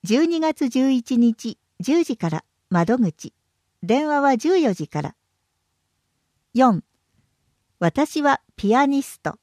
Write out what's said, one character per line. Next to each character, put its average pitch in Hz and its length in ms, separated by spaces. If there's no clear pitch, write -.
十 233 220
二 339 160
月 302 300
十 262 200
一 247 280
日 233 400
十 320 240
時 233 120
か 165 140
ら 156 140
窓 180 260
口。 - 380
電 254 260
話 294 140
は 269 160
十 349 180
四 277 160
時 160 160
か 156 140
ら。 147 140
四、 233 280
私 285 440
は 277 180
ピ 214 180
ア 277 120
ニ 277 160
ス - 180
ト。 - 220